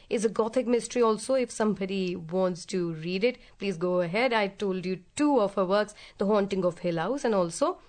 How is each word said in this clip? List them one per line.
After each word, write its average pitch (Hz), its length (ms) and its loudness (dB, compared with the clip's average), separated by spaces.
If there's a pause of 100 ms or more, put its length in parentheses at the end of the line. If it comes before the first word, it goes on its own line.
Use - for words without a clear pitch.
(100)
is 202 140 0
a 226 40 4
gothic 220 380 0
mystery 240 360 0
also. 220 320 2
If 247 160 0
somebody 190 680 -2
wants 180 500 -2
to 175 280 -2
read 180 300 -4
it, 247 140 0 (200)
please 196 180 -4
go 180 240 0
ahead. 214 320 2
I 214 160 2
told 190 380 -4
you 185 120 -4 (160)
two 285 260 4
of 196 140 0
her 196 100 2
works, 208 300 0 (240)
The 202 80 0
Haunting 202 380 2
of 170 140 0
Hill 170 200 -2
House 233 260 -4
and 226 100 2
also 196 440 0 (100)